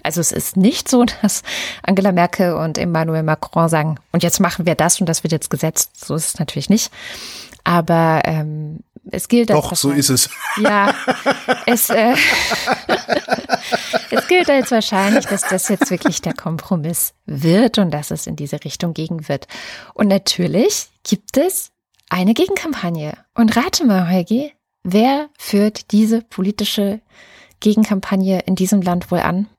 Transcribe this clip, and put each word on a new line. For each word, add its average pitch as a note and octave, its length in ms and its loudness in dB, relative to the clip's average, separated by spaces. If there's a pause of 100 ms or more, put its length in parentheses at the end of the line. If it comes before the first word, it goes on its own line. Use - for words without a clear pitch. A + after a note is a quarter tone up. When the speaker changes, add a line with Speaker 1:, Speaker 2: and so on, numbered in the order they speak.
Speaker 1:
Also D#3+ 180 -2
es D#3 100 -2
ist - 240 -6
nicht G3+ 320 2
so, A#3+ 160 4 (100)
<laughs> - 100 -16
dass - 180 0 (400)
Angela G3 300 2
Merkel F3 420 2
und D#3+ 240 -2
Emmanuel D#3+ 460 0
Macron D#3 460 0
sagen, D#3 280 0 (140)
und E3+ 100 2
jetzt E3+ 180 2
machen F3 280 0
wir E3 80 2
das D#3+ 260 2
und E3+ 80 2
das E3 140 -2
wird D#3+ 80 -4
jetzt D#3+ 180 -2
gesetzt. - 560 -6
So - 80 -6
ist D#3+ 140 -4
es - 120 -6
natürlich D3 300 -4
nicht. G#3+ 220 2 (720)
Aber, E3 640 2
ähm, D#3 560 -4 (300)
es - 160 -6
gilt A#3 240 4
als D3+ 100 6
Speaker 2:
Doch, E3+ 140 -6
so C#3 140 2
Speaker 1:
wahrscheinlich C#3 200 2
Speaker 2:
ist B2+ 180 2
es. - 20 -18 (340)
Speaker 1:
Ja, G#3 280 4 (760)
es, A#3 240 0
äh, A3+ 240 4
<laughs> - 1900 -2
es - 180 -2
gilt F4+ 220 4
als C4+ 220 2
wahrscheinlich, G#3+ 540 2
dass G3+ 160 -2
das - 280 -2
jetzt G3+ 220 -2
wirklich F3+ 300 -2
der D#3+ 120 -4
Kompromiss E3 800 -4 (120)
wird E3+ 520 2
und F#3 140 2
dass D3 200 -6
es D3 160 -6
in D#3+ 80 -6
diese D3 280 -8
Richtung E3 300 -6
gehen D#3+ 340 -6
wird. C#3+ 200 -4 (460)
Und G#3+ 140 2
natürlich G3 800 0 (160)
gibt - 340 -2
es E4+ 340 0 (380)
eine F#3 240 2
Gegenkampagne. A3+ 800 -2 (200)
Und A3+ 220 4
rate D#4+ 300 0
mal, F#3 260 4
Holgi, G#3+ 420 0 (300)
wer B3+ 540 2
führt G#3+ 540 0
diese A3 300 4
politische G#3 800 -4 (580)
Gegenkampagne G3 840 2
in F#3+ 140 -2
diesem F#3 260 2
Land F3+ 300 -2
wohl F3 80 2
an? F#3 280 -2 (120)